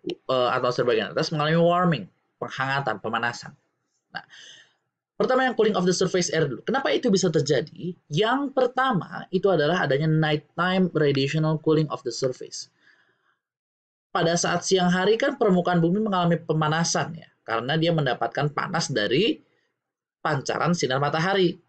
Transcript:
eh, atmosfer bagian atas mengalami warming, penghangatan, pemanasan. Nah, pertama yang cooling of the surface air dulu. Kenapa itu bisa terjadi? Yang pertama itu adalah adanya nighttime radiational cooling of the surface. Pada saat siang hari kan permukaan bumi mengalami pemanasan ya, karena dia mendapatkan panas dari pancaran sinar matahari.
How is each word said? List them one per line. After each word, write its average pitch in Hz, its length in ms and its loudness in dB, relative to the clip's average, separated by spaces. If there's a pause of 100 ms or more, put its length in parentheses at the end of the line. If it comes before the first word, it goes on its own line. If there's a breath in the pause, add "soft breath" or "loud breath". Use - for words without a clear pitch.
(100)
eh, 127 400 -2
atmosfer 123 320 0
bagian 110 320 0
atas 160 160 -2
mengalami 160 320 2
warming, 175 420 2 (380)
penghangatan, 135 560 -4
pemanasan. 117 560 -6 (580)
Nah, - 160 -16 (880 loud breath)
pertama 254 320 2
yang 226 80 -4
cooling - 160 2
of 185 160 0
the 180 80 2
surface 180 320 0
air 160 160 0
dulu. 127 240 -6
Kenapa 262 240 -2
itu - 160 0
bisa 185 240 2
terjadi? 147 640 -2 (160)
Yang 240 400 -2
pertama 254 800 -2
itu 185 160 0
adalah 160 400 2
adanya 139 160 0
nighttime 160 880 0
radiational 151 720 0
cooling 156 240 2
of - 160 -8
the 120 80 -6
surface. - 560 -6 (1400 soft breath)
Pada 170 240 2
saat 170 320 -2
siang 180 240 4
hari 190 240 2
kan 269 240 -2
permukaan 180 400 4
bumi 170 160 2
mengalami 185 400 0
pemanasan 156 800 -2
ya, - 80 -18 (160)
karena 120 400 -2
dia 165 160 2
mendapatkan 135 560 -2
panas 165 400 -4
dari 127 480 0 (800)
pancaran 151 560 -2
sinar 131 240 -2
matahari. 165 560 0 (120)